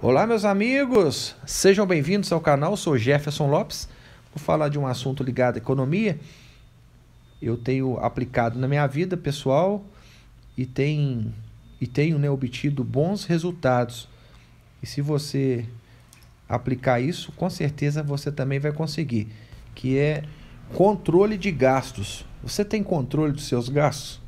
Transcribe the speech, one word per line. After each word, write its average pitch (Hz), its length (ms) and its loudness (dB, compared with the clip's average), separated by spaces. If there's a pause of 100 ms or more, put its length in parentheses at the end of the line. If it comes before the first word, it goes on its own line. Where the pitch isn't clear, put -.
Olá, 135 200 6
meus 220 180 0
amigos! 214 880 2 (120)
Sejam 196 400 4
bem-vindos 180 440 0
ao 165 80 2
canal, 160 380 2
sou 151 220 0
Jefferson 143 500 2
Lopes. 160 400 0 (460)
Vou 147 100 -12
falar 156 240 2
de 147 100 -2
um 139 80 0
assunto 131 360 -2
ligado 123 320 2
à 120 40 -4
economia. 143 640 0 (1200)
Eu 120 160 -2
tenho 127 400 -2
aplicado 120 640 0
na 131 100 0
minha 143 180 2
vida 175 300 -2
pessoal 175 680 0 (760)
e 127 80 -2
tem-, 135 680 0 (480)
e 123 60 -2
tenho, 147 320 2
né, 143 100 2
obtido 135 560 -2
bons 151 400 0
resultados. 165 840 0 (760)
E - 40 -10
se - 140 -6
você 139 640 0 (800)
aplicar 123 540 0
isso, 151 320 -4
com 180 160 -2
certeza 147 540 -2
você 143 280 -4
também 139 300 -2
vai 147 120 -2
conseguir, 151 560 -2 (460)
que 131 220 0
é 151 260 2 (520)
controle 202 640 4
de 190 120 -2
gastos. 131 760 0 (160)
Você 131 200 -4
tem 208 200 -2
controle 151 500 0
dos - 160 -6
seus 120 220 0
gastos? - 580 0